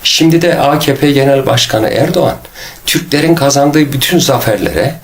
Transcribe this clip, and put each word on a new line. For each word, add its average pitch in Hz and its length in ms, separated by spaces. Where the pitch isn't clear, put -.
Şimdi 165 380
de 170 180
A 151 200
K 143 160
P 147 160
Genel 135 340
Başkanı 113 420
Erdoğan, - 480
Türklerin 165 500
kazandığı 139 580
bütün 156 260
zaferlere 120 840